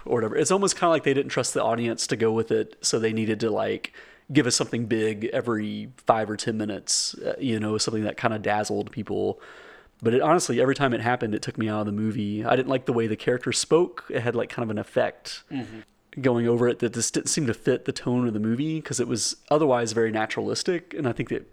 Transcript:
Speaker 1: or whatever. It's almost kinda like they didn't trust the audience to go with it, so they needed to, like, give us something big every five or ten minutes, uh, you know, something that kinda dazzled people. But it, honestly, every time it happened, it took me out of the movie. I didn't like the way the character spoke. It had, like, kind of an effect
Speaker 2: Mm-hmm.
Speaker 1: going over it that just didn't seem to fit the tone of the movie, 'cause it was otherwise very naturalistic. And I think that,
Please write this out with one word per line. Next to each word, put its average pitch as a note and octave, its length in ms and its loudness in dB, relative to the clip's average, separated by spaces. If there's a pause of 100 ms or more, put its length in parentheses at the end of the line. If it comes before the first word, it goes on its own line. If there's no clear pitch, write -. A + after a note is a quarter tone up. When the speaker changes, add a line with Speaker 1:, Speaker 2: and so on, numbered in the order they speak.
Speaker 1:
or B2+ 120 0
whatever. A2+ 200 0
It's D#3 160 2
almost G3 240 2
kinda F3 140 2
like D#3 140 4
they C#3 100 4
didn't C3+ 160 -2
trust - 240 -2
the B2 80 0
audience A#2 460 0
to - 80 0
go A2 160 4
with A2 200 0
it, A2 280 0
so - 200 0
they A2 120 2
needed A2 280 0
to, A2+ 100 0
like, G#2 420 -2 (400)
give C#3+ 140 6
us B2 80 2
something A#2+ 320 0
big A2 460 0
every G#2+ 640 -2
five A2 340 2
or G#2+ 60 -4
ten A2 200 -2
minutes, - 640 -2
uh, - 220 -4
you A#2 180 0
know, G#2+ 200 0
something A2 260 -2
that G#2 120 -2
kinda A2+ 220 0
dazzled G#2 540 -2
people. G2 480 -4 (640)
But A2+ 120 2
it, C3 80 4
honestly, D#3 380 2
every C3 140 4
time C3+ 180 0
it A2 80 0
happened, A#2 340 0
it G#2+ 80 -2
took - 140 -8
me A2+ 120 0
out G#2+ 120 -2
of G#2 60 -2
the G#2 60 -2
movie. G#2+ 520 -2
I A#2+ 120 2
didn't C3 120 0
like C3 180 0
the C#3 60 0
way A#2 140 2
the G#2+ 100 -2
character B2 360 -2
spoke. - 580 2
It C3+ 100 -2
had, A#2 140 -2
like, A2+ 160 -2
kind A#2+ 140 -4
of A2 60 -4
an G#2+ 80 -2
effect - 720 -4
Speaker 2:
Mm-hmm. A2 300 -8 (400)
Speaker 1:
going A#2+ 280 2
over A#2+ 200 4
it A#2 120 0
that A2+ 140 0
just A#2 200 -2
didn't - 140 -2
seem D#3 180 0
to A2+ 80 0
fit - 300 0
the C3 80 -4
tone B2 340 0
of A2+ 80 0
the G#2 60 -2
movie, C#3 400 -2
'cause A#2 200 -6
it A#2+ 80 0
was A#2+ 280 -2 (140)
otherwise B2+ 420 4
very A2+ 180 2
naturalistic. A2 840 -2
And D3+ 120 -2
I A#2 60 0
think - 160 -4
that, - 240 -4